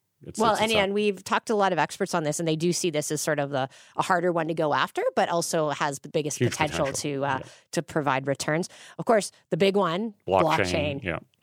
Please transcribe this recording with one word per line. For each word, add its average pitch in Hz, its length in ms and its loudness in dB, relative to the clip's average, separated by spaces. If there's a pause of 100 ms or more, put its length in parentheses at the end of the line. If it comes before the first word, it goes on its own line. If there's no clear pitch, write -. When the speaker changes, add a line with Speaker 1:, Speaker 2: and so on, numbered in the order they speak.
(260)
Speaker 1:
It's, - 140 -16
Speaker 2:
Well, 214 140 4
Speaker 1:
it's, 180 80 0
Speaker 2:
and, 220 100 2
Speaker 1:
it's 214 80 2
Speaker 2:
and 196 140 0
we've 208 280 0
talked 220 240 -2
to 240 60 -2
a - 20 2
lot 196 180 2
of 160 60 2
experts 165 340 -2
on 165 120 0
this, 151 160 -2
and 165 80 -2
they 156 80 2
do 175 160 0
see 175 180 -2
this 151 220 -2
as 147 100 -2
sort 151 160 0
of 143 120 -2
the, 135 180 -2 (280)
a - 60 0
harder 175 300 2
one 165 160 0
to 170 60 -4
go 156 200 0
after, 156 260 0 (140)
but 214 140 2
also 170 420 0
has 143 300 -2
the - 80 -16
biggest 151 300 -4
Speaker 1:
Huge 120 120 2
Speaker 2:
potential 151 360 0
Speaker 1:
potential. 139 340 -4
Speaker 2:
to, 135 40 -2
uh, 135 200 0
Speaker 1:
Yeah. - 40 -20 (220)
Speaker 2:
to 165 140 -2
provide 135 420 0
returns. 156 420 -2 (300)
Of 170 60 -8
course, 214 260 2 (200)
the 180 60 0
big 196 200 4
one, 196 380 0 (120)
Speaker 1:
Blockchain, 95 160 6
Speaker 2:
blockchain. 90 600 0
Speaker 1:
yeah. 85 140 -2 (240)